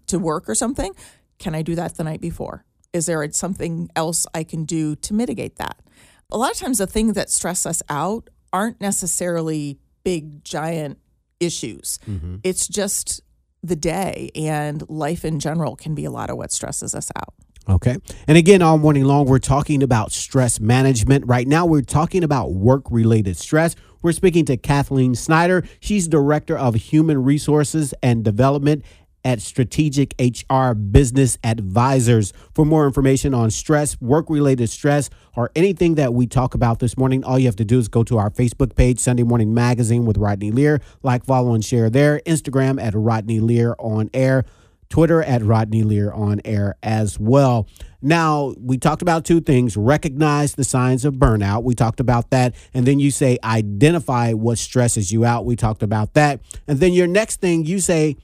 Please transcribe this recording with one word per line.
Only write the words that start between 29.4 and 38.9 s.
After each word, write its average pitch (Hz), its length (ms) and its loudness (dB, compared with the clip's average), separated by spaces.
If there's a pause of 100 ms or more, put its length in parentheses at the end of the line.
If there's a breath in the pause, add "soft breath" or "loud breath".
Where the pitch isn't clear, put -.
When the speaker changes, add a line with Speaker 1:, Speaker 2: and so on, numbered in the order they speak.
Speaker 2:
Strategic 135 760 -2
H 123 300 -2
R 131 240 2
Business 120 720 2
Advisors. 117 880 2 (220 soft breath)
For 156 120 4
more 156 200 4
information 135 480 2
on 113 180 0
stress, 151 480 -2
work-related 139 680 0
stress, 147 400 -2 (260 soft breath)
or 120 200 -2
anything 170 400 2
that 135 180 0
we 123 140 2
talk 127 280 -2
about 113 240 0
this 120 180 -2
morning, 131 280 0
all 127 120 0
you 131 100 4
have 113 100 0
to 110 80 -2
do 123 140 4
is 107 100 -2
go 117 160 2
to 120 120 0
our 104 120 0
Facebook 127 460 -2
page, 127 240 4